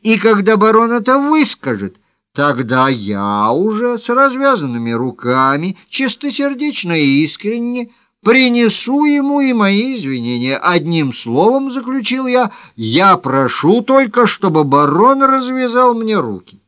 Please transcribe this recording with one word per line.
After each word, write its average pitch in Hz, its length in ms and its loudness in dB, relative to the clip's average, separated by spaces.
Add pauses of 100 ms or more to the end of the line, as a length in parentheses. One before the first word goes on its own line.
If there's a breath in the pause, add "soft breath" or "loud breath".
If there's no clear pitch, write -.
И 220 160 2
когда 208 380 4
барон 220 360 4
это 240 260 0
выскажет, 214 760 -2 (380)
тогда 131 540 0
я 104 640 -2
уже 220 460 -2
с - 100 -8
развязанными 240 840 0
руками, 131 840 -2 (120 soft breath)
чистосердечно 277 1040 -4
и 143 300 4
искренне, 233 680 -4 (320 soft breath)
принесу 240 800 2
ему 285 360 0
и 269 120 0
мои 220 420 0
извинения. 131 640 -4
Одним 165 560 0
словом, 214 580 0
заключил 254 560 -4
я, 247 240 0 (240 loud breath)
я 156 420 2
прошу 139 680 0
только, 262 440 2
чтобы 160 380 0
барон 147 580 2
развязал 254 720 0
мне 220 240 -2
руки. 110 500 -8